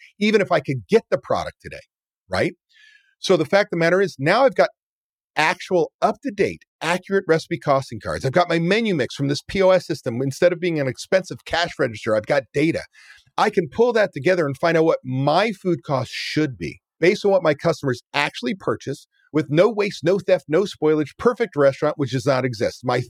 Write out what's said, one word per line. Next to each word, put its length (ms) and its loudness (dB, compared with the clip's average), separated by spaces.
even 200 4
if 120 -2
I 80 2
could 260 -6
get 240 4
the 80 0
product 420 -4
today, 200 -16
right? 240 -2
So 180 2
the 80 2
fact 240 2
of 40 -8
the 60 -4
matter 220 2
is, 200 -2
now 240 4
I've 100 4
got 140 2
actual 560 0
up-to-date, 600 -2
accurate 440 -2
recipe 320 0
costing 400 -2
cards. 280 -6
I've 60 -4
got 180 2
my 80 0
menu 360 0
mix 200 -2
from 140 -4
this 120 -4
P 220 -4
O 80 6
S 160 4
system. 340 -6
Instead 320 2
of 80 -8
being 180 -2
an 100 -2
expensive 580 -4
cash 320 -2
register, 360 -2
I've 120 -2
got 160 0
data. 300 0
I 100 4
can 220 -2
pull 240 2
that 180 2
together 320 0
and 140 -4
find 180 2
out 80 4
what 180 2
my 500 0
food 300 -4
costs 300 -4
should 460 -4
be 240 -12
based 240 2
on 60 2
what 120 2
my 120 2
customers 480 -2
actually 420 -2
purchase, 520 -8
with 160 0
no 200 4
waste, 360 -4
no 140 2
theft, 280 0
no 160 2
spoilage, 560 -2
perfect 380 0
restaurant, 400 2
which 160 -4
does 140 -2
not 180 0
exist, 400 -4
my 260 -2